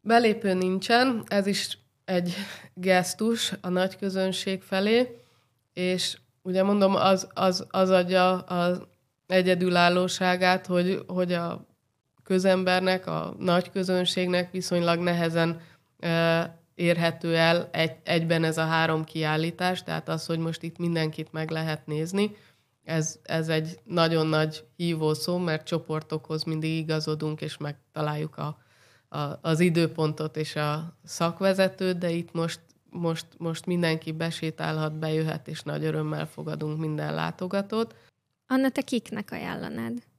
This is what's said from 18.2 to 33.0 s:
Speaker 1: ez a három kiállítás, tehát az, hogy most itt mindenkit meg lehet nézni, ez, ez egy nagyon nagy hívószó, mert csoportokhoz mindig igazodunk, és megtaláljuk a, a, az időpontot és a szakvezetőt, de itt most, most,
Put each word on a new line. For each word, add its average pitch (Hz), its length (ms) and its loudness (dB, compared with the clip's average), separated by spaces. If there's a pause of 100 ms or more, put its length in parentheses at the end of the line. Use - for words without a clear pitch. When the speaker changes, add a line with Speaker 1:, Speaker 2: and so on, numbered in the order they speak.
Speaker 1:
ez 160 140 0
a 160 80 2
három 160 380 2
kiállítás, 165 800 -2
tehát 160 260 -6
az, 160 180 -4
hogy 165 120 -2
most 165 240 -4
itt 165 160 -12
mindenkit 160 540 -2
meg 160 180 -6
lehet 160 360 -4
nézni, 185 500 -2 (460)
ez, 156 400 -4
ez 160 260 -2
egy 160 360 -2
nagyon 165 420 2
nagy 156 380 0 (120)
hívószó, 160 640 -2
mert 156 280 -4
csoportokhoz 156 760 -4
mindig 160 340 -4
igazodunk, 156 640 -4
és 156 160 -8
megtaláljuk 151 800 -6
a, 151 220 -8 (560)
a, 147 280 -6
az 160 180 2
időpontot 160 760 0
és 151 200 -6
a 151 480 -4
szakvezetőt, 185 960 0
de 175 120 -2
itt 170 220 -4
most, 165 280 -4 (340)
most, 165 320 -2 (120)